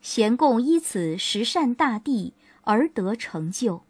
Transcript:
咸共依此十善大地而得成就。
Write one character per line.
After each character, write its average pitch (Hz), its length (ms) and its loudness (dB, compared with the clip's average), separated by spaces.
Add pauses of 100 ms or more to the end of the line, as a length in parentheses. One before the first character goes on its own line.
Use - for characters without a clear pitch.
咸 220 360 0
共 247 260 4
依 320 180 4
此 170 380 -4
十 208 260 -2
善 262 300 0
大 233 240 0
地 226 340 -4 (300)
而 226 260 2
得 202 260 -2
成 165 360 -6
就。 190 400 -4